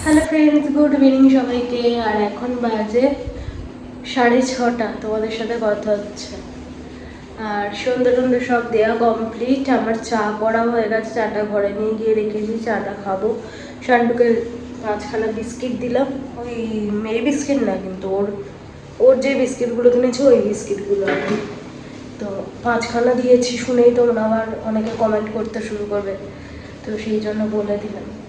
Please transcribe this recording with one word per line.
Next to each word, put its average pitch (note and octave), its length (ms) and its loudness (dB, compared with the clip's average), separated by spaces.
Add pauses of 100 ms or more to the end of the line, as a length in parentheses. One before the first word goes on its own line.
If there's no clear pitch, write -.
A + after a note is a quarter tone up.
Hello D#4 260 6
friends, D4 460 4
good D4 180 4
evening C4+ 360 8
সবাইকে। A#3+ 760 2
আর G#3 140 2
এখন G#3 260 -2 (140)
বাজে A3+ 480 2 (1040)
সাড়ে B3 260 6
ছটা, A#3+ 460 0 (140)
তোমাদের A3 360 -2
সাথে A3+ 240 -4
কথা G#3 300 0
হচ্ছে। - 440 -6 (1080)
আর G#3 260 -2 (160)
সন্ধে B3 260 4
টন্ধে B3+ 360 4
সব A#3+ 140 2 (100)
দেয়া A3+ 280 4
complete, A#3+ 720 0
আমার A3+ 240 2 (100)
চা G#3+ 360 0
করা A3+ 220 2
হয়ে A#3 280 2
গেছে, A3 260 -2
চাটা G#3 360 -2
ঘরে G3+ 180 2
নিয়ে G#3+ 280 -2
গিয়ে A3 160 2
রেখেছি, G#3+ 520 -2
চাটা G3+ 280 -2 (120)
খাবো। G3+ 300 -2 (520)
শান্টুকে A#3+ 600 4 (360)
পাঁচখানা A3 440 -4
বিস্কিট A3 520 -6
দিলাম, B3 260 0 (320)
ওই A#3+ 180 -8 (360)
মেরি A3 300 -4
বিস্কিট C#4 420 0
না G3 80 0
কিন্তু, F#3 360 -6
ওর, G3+ 200 0 (720)
ওর B3 200 8
যে C#4 140 2
বিস্কিটগুলো A#3+ 560 2
কিনেছে B3 340 2
ওই B3+ 120 8
বিস্কিটগুলো G3+ 680 0
আর F#3+ 140 0 (100)
কি। G#3+ 60 0 (840)
তো G#3+ 60 -6 (380)
পাঁচখানা A#3+ 500 2
দিয়েছি, B3 440 4
শুনেই A#3+ 340 4
তোমরা A#3+ 300 2
আবার A3 240 2 (200)
অনেকে A3 320 -2
comment G#3+ 360 2
করতে A3+ 260 -4 (100)
শুরু G#3 200 -6
করবে, G3+ 240 -2 (720)
তো G#3+ 120 -6
সেই G#3+ 220 -2
জন্য G#3+ 320 -2
বলে G#3 260 -2
দিলাম। - 520 -10